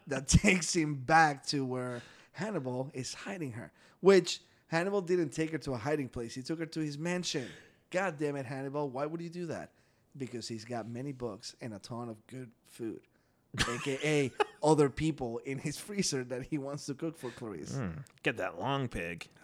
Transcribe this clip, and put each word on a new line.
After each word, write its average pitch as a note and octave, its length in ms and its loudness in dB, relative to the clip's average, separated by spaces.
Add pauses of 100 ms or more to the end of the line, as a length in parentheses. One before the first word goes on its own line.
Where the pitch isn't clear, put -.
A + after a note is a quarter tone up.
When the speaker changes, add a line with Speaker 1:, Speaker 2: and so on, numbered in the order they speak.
Speaker 1:
that C#3 220 -2
takes F#3 460 6
him D3+ 200 2
back C#3+ 520 6
to C#3 200 0
where B2+ 340 -4 (320)
Hannibal C3+ 640 -4
is B2+ 200 -6
hiding F3 380 -6
her, G#2+ 200 -10 (280)
which F3+ 400 10 (280)
Hannibal G3 320 2
didn't F3 300 2
take D#3 220 0
her D#3 60 -2
to C3+ 140 -4
a B2 60 -2
hiding C#3 300 0
place. A#2 260 -6
He C3 80 -8
took D#3+ 180 -4
her E3 60 -4
to D#3+ 140 -6
his D3 160 -4
mansion. D#3+ 520 -2 (420)
God F3+ 280 -2
damn C#3+ 180 0
it, C#3 100 -4
Hannibal. C#3 420 -4
Why C3+ 180 -2
would E3 140 -4
you E3+ 100 -6
do F3 160 -8
that? F#2+ 240 -6 (460)
Because A#2+ 300 -6
he's A2+ 180 -8
got A2+ 240 -6
many B2+ 240 -6
books A#2 480 -8
and A#2 140 -8
a F#2+ 60 -12
ton A#2+ 280 -8
of A2 200 -12
good B2+ 220 -12 (180)
food, A2+ 320 -8 (320)
Speaker 2:
<laughs> - 260 -14
Speaker 1:
A A#2+ 240 0
K C3+ 220 -2
A C#3+ 280 4 (300)
other D3+ 260 6
people C3+ 500 -2
in C3+ 200 -6
his C#3+ 180 -4
freezer F#3 480 -2
that B2+ 200 -6
he D#3 140 -4
wants C#3 280 -6
to C#3+ 80 -4
cook D#3+ 240 -6
for B2 120 -8
Clarice. G#2+ 420 -8
Speaker 2:
Mm, B2+ 320 -4 (180)
get B2+ 140 0
that F#2 240 -4
long C3+ 280 0
pig. F2 400 -6 (160)